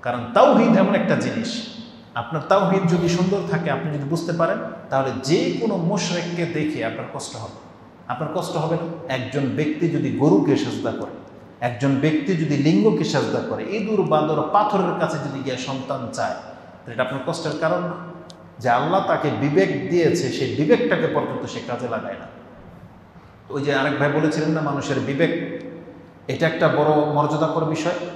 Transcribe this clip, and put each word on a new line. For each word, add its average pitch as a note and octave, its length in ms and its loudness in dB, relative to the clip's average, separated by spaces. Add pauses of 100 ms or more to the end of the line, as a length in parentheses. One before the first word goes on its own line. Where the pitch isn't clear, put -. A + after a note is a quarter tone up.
কারণ B2 180 -4 (140)
তাওহীদ A#3+ 420 8
এমন F#3+ 180 4
একটা E3 200 2
জিনিস, A#2+ 520 -2 (480)
আপনার D3 340 -4
তাওহীদ F#3+ 400 4
যদি E3+ 200 4
সুন্দর F#3 300 2 (120)
থাকে, E3 200 0
আপনি D3 280 -2
যদি C#3 60 -4
বুঝতে D#3+ 280 -2
পারেন, E3+ 260 0 (320)
তাহলে C3+ 200 2 (120)
যে - 380 2
কোনো G#3+ 160 0
মুশরিককে E3+ 720 -2
দেখে D3+ 380 -2
আপনার A2+ 200 -6 (100)
কষ্ট - 220 -10
হবে। - 360 -12 (360)
আপনার D3 260 -4
কষ্ট E3+ 220 -4
হবে D#3 200 0
না? - 380 -6
একজন B2+ 320 -2
ব্যক্তি D3+ 420 0
যদি C3 300 0
গরুকে - 380 6
সেজদা - 340 -2
করে, - 200 -8 (500)
একজন B2 400 0
ব্যক্তি D#3 360 2
যদি D3 200 0
লিঙ্গকে F3 480 4
সেজদা C3 440 0
করে, A2 280 -4
ইঁদুর, G#3 260 2
বাঁদর, D3+ 500 2
পাথরের F3+ 480 2
কাছে D#3 180 -2
যদি C3+ 260 -6
গিয়ে B2+ 120 -4
সন্তান C3 560 -6
চায়, G2 220 -4
তাহলে - 580 -16
এটা A#2+ 100 -2
আপনার C3 240 -4
কষ্টের D#3 340 -4
কারণ F3+ 200 0
না? E3+ 320 -8 (460)
যে A#2 120 -2
আল্লাহ D3+ 360 2
তাকে D#3 240 0 (100)
বিবেক D3+ 500 2
দিয়েছে, D#3+ 420 2
সেই B2+ 220 -2
বিবেকটাকে D#3+ 520 2
পর্যন্ত C3+ 400 -2
সে B2+ 200 -8
কাজে A#2+ 220 -6
লাগায় G#2+ 260 -6
না। - 120 -14 (1200)
ওই C#3 120 -4
যে C#3+ 120 0
আরেক C3+ 240 0
ভাই C#3+ 140 2
বলেছিলেন D#3 380 0
না, D#3+ 100 0
মানুষের C#3 400 -2
বিবেক, C#3 640 -2 (680)
এটা B2+ 180 0
একটা D#3+ 220 2
বড় D3+ 460 2
মর্যাদাকর D#3 500 0
বিষয়। E3 300 -2 (220)